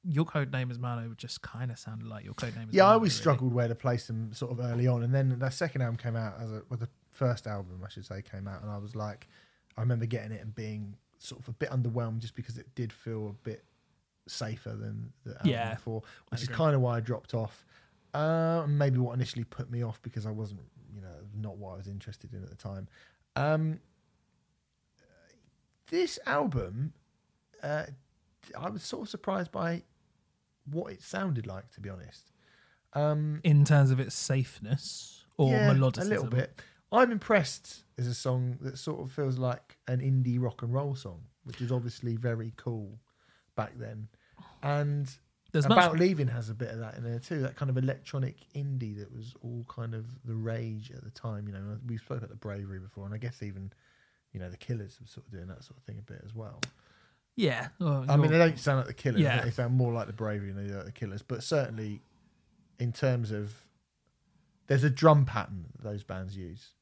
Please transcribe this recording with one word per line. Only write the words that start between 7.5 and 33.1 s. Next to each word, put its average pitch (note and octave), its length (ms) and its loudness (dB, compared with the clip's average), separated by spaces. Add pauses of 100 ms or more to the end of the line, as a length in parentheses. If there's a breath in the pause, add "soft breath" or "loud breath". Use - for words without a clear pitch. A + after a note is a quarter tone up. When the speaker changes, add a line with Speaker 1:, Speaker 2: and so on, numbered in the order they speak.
Speaker 2:
I G2 40 -12
should G2+ 180 -14
say, G2 160 -10
came G2 260 -10
out, G2 140 -10
and G#2 80 -8
I G2+ 80 -6
was G#2 180 -10
like, G#2 320 -8 (480 soft breath)
I A2+ 40 -6
remember A#2 260 2
getting A2 260 -4
it G#2+ 100 -10
and G#2+ 120 -10
being G#2+ 420 -8 (220)
sort - 220 -16
of - 80 -14
a B2 40 -8
bit - 180 -4
underwhelmed A#2 500 0
just A2+ 140 -10
because A2+ 240 -10
it - 160 -18
did A2+ 180 -4
feel A2 360 -6
a G2+ 40 -8 (120)
bit A2 200 -10 (600)
safer A2 500 -8
than G#2+ 360 -8 (120)
the A2+ 120 -10
album - 140 2
Speaker 1:
Yeah, A2+ 240 -2
Speaker 2:
before, A2 300 -6
Speaker 1:
I'd - 280 -16
Speaker 2:
which A#2 100 -6
is C3 60 -6
Speaker 1:
agree. F#2+ 80 -6
Speaker 2:
kinda D3+ 240 4
why A#2+ 160 2
I A#2 40 0
dropped A2+ 340 -6
off. A2+ 300 -4 (500 soft breath)
Uh, E3 540 2
maybe C#3+ 300 4
what A#2+ 160 2
initially A#2+ 300 -2
put - 260 -10
me A#2+ 120 -2
off A2+ 200 -6
because A2 240 -8
I A2 40 -4
wasn't, G#2+ 300 -6 (340)
you G2+ 60 -14
know, F#2 140 -14 (200)
not G#2 240 -6
what F#2+ 160 -10
I - 20 -12
was G2 120 -12
interested G2 460 -12
in F#2+ 80 -10
at F#2 80 -14
the G2+ 60 -18
time. G2 320 -10 (480 soft breath)
Um, D#3 440 0 (2000)
this - 360 0
album, C3+ 680 0 (680)
uh, D3+ 240 -4 (720)
I E3+ 120 -6
was G#3 120 -8
sort - 200 -8
of G#3+ 60 -10
surprised F#3+ 420 -4
by E3+ 320 -4 (880)
what E3 220 -4
it F2+ 100 -16
sounded E3 440 -2
like, F#2+ 260 -10
to - 80 -20
be G2+ 100 -10
honest. - 400 -16 (600 soft breath)
Um, D3+ 520 0